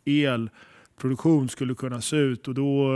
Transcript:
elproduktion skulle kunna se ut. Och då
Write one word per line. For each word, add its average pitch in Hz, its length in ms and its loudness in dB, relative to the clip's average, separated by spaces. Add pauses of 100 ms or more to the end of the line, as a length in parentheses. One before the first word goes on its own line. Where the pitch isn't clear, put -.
elproduktion 135 1400 0
skulle 127 260 -6
kunna 123 260 -8
se 151 160 -2
ut. 135 320 0
Och 131 60 -6
då 139 420 2